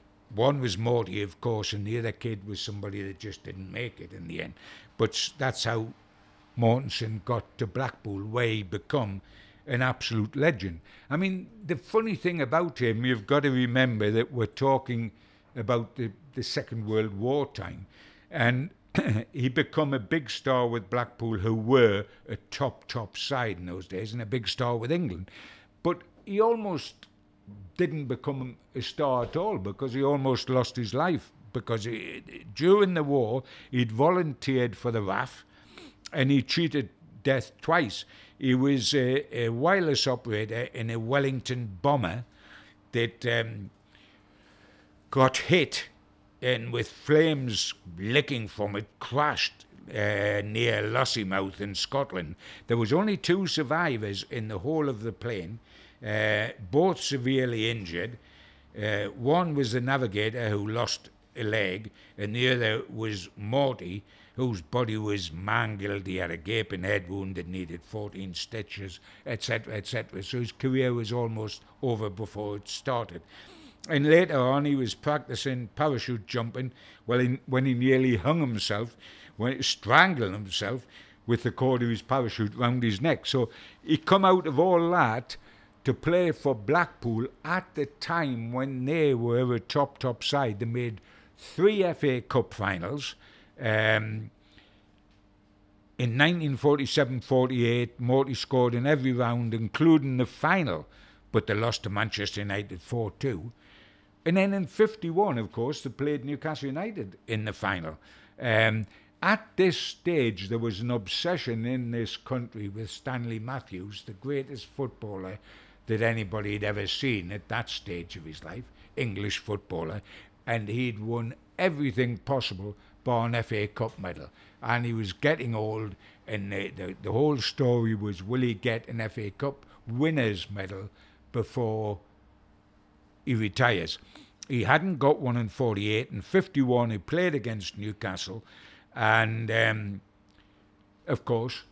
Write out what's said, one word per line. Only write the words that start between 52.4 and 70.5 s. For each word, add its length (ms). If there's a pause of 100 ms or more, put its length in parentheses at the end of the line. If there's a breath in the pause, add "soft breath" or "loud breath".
There 100
was 160
only 240
two 300
survivors 840
in 200
the 100
whole 280
of 140
the 120
plane, 460 (460 loud breath)
uh, 440 (200)
both 320
severely 720
injured. 480 (600 loud breath)
Uh, 260
one 500
was 160
the 100
navigator, 680
who 180
lost 420 (260)
a 80
leg, 460 (280 loud breath)
and 180
the 140
other 340 (100)
was 420
Morty, 680 (320 loud breath)
whose 260
body 360
was 340
mangled. 720
He 120
had 120
a 80
gaping 460
head 260
wound 260
that 120
needed 360
fourteen 520
stitches, 640 (260 loud breath)
et 160
cetera, 340
et 120
cetera. 340
So 180
his 120